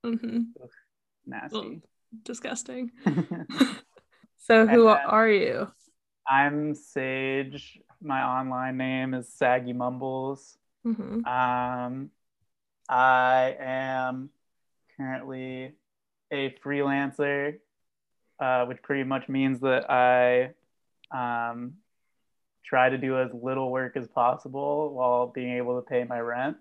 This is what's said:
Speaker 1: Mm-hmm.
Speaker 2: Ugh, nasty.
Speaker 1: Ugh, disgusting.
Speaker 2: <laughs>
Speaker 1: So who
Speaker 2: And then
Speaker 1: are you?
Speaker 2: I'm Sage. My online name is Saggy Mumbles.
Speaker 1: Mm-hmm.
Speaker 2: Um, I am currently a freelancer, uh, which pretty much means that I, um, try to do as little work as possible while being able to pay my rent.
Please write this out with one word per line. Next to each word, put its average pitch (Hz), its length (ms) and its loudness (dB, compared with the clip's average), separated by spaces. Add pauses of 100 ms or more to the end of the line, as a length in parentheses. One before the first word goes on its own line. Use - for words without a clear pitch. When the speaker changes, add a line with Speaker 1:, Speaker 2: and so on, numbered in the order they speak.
Speaker 1:
Mm-hmm. 233 360 -2 (200)
Speaker 2:
Ugh, - 80 -20 (560)
nasty. - 320 -12
Speaker 1:
Ugh, 196 240 -10 (420)
disgusting. 254 680 -8 (120)
Speaker 2:
<laughs> 170 440 -2 (920)
Speaker 1:
So 226 300 6
who 226 200 10
Speaker 2:
And 214 120 8
then - 80 -4
Speaker 1:
are 220 200 4
you? 202 400 2 (640)
Speaker 2:
I'm 147 460 2
Sage. 135 1040 -6 (240)
My 135 180 -2
online 131 560 -4
name 131 380 -2
is 123 180 -10
Saggy 127 400 2
Mumbles. 131 840 -6 (260)
Speaker 1:
Mm-hmm. 220 400 -6
Speaker 2:
Um, 123 840 -2 (760)
I 127 720 4
am 131 680 -4 (680)
currently 131 800 -10 (580)
a 139 220 -4 (100)
freelancer, 143 920 -2 (840)
uh, 127 260 2
which 123 180 -10
pretty 139 220 -2
much 131 220 -4
means 135 340 0
that 131 280 2
I, 123 600 4 (580)
um, 120 680 -6 (840)
try 127 260 2
to 131 80 -2
do 131 220 -2
as 123 120 -2
little 127 400 -4
work 127 240 -4
as 123 120 -6
possible 139 840 -2
while 123 360 2
being 123 300 -6
able 123 220 -2
to 123 80 -12
pay 123 160 0
my 120 160 -6
rent. 123 420 -4